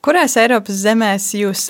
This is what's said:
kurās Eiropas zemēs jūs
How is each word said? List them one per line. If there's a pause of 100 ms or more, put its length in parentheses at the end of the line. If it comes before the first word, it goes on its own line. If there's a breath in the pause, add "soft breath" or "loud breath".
kurās
Eiropas
zemēs
jūs